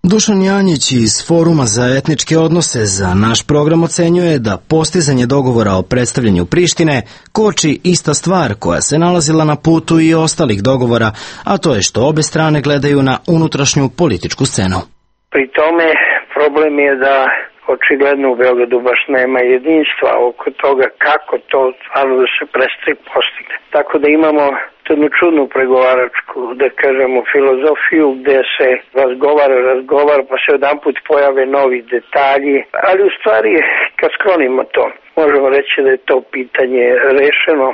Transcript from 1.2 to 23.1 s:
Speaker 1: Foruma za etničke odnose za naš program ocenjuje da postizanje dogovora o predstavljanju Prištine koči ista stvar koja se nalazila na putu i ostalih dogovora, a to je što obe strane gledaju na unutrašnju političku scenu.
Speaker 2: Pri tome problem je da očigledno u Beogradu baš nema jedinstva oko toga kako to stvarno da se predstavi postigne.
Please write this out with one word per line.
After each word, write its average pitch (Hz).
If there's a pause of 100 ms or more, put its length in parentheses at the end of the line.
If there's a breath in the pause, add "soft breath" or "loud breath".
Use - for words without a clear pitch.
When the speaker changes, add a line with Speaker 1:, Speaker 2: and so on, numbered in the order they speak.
Speaker 1:
Foruma 165
za 117 (120)
etničke 156
odnose 160
za 95
naš 110
program 151
ocenjuje 170
da 104 (120)
postizanje 156
dogovora 123
o -
predstavljanju 113
Prištine 160 (300 loud breath)
koči 202
ista 170
stvar 165 (100)
koja 85
se -
nalazila 160
na 151
putu 160
i 160
ostalih 151
dogovora, 120 (340 loud breath)
a 196
to 165
je 98
što 113
obe 156
strane 151
gledaju 143
na 131 (120)
unutrašnju 147
političku 135
scenu. 92 (540)
Speaker 2:
Pri 139
tome 165 (480 loud breath)
problem 147
je 139
da 135 (580 loud breath)
očigledno 139
u 120
Beogradu 123 (120)
baš 117 (160)
nema 127 (140)
jedinstva 143 (180)
oko - (160)
toga 135 (180)
kako 151 (160)
to 143 (240)
stvarno 135
da 127
se - (120)
predstavi 135 (140)
postigne. - (200)